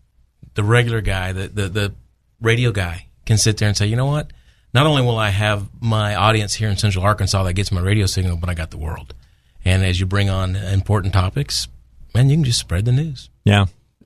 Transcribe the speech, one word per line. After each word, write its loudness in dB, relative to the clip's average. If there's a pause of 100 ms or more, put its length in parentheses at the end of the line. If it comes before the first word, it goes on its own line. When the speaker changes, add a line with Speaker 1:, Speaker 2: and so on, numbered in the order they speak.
(560)
Speaker 1:
The -2
regular 0
guy, -4
the, -6
the, -6
the -4 (480)
radio 2
guy -6 (180)
can 4
sit 0
there 0
and 0
say, 0
"You -2
know -2
what? -4 (420)
Not 4
only 4
will 2
I 0
have 0 (140)
my 0
audience 2
here -2
in 0
Central 0
Arkansas 2
that -2
gets -2
my 0
radio 2
signal, -2
but -4
I -2
got -8
the -12
world." -10 (520)
And 4
as 0
you 0
bring 0
on -2
important 0
topics, -2 (480)
man, 6
you 4
can 2
just 0
spread -2
the 2
news. -4 (160)
Speaker 2:
Yeah. 4 (400)